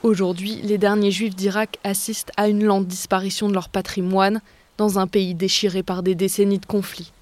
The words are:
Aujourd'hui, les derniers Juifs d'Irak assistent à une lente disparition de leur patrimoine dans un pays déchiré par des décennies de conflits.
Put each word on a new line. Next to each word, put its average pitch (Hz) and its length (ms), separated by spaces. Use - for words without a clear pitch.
Aujourd'hui, 190 600
les 208 140
derniers 202 340
Juifs 190 240
d'Irak 202 480
assistent 202 520
à 208 120
une 208 160
lente 196 240
disparition 190 600
de 196 60
leur 180 140
patrimoine 190 720
dans 208 220
un 190 80
pays 185 300
déchiré 185 480
par 185 180
des 185 140
décennies 196 420
de 196 80
conflits. 196 560